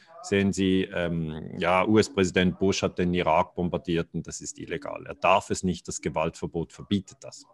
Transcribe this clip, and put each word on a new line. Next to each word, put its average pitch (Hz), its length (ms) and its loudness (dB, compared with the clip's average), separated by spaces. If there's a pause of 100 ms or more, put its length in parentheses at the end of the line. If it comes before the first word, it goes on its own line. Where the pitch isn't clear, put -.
(240)
„Sehen 98 280 2
Sie, 95 400 0
ähm, 85 680 -6
ja, 90 280 2
U-S-Präsident 95 720 4
Bush 95 240 2
hat 95 160 -2
den 90 160 0
Irak 87 400 2
bombardiert 85 600 -2
und 82 120 -6
das - 160 -12
ist - 160 -14
illegal. 82 480 -10
Er 85 80 -12
darf 90 380 2
es 98 100 -2
nicht, 90 260 -4
das - 140 -10
Gewaltverbot 80 720 -4
verbietet - 480 -6
das.“ - 320 -20